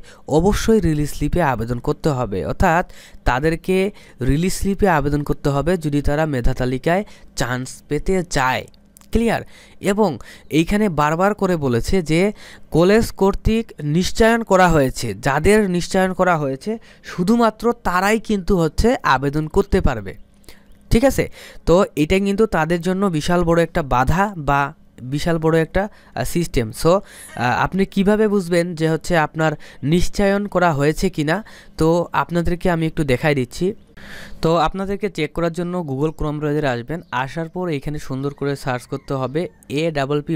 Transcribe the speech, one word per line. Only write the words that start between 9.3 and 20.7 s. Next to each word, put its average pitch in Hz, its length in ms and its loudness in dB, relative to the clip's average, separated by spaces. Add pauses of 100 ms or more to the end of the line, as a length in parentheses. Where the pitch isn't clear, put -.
এবং 202 180 2 (500)
এইখানে 208 260 2 (140)
বারবার 160 320 2 (100)
করে 180 140 2 (100)
বলেছে 120 300 0 (160)
যে 170 100 2 (540)
কলেজ 202 300 4 (160)
কর্তৃক 220 440 2 (300)
নিশ্চয়ন 226 440 2 (120)
করা 185 240 6
হয়েছে, 127 320 0 (200)
যাদের 156 320 4 (160)
নিশ্চয়ন 185 440 0
করা 180 220 4
হয়েছে 135 300 -4 (400)
শুধুমাত্র 220 540 0 (220)
তারাই 190 300 0 (120)
কিন্তু 202 320 0
হচ্ছে 165 280 2 (260)
আবেদন 143 300 -2 (100)
করতে 196 320 2
পারবে, 107 260 -2 (800)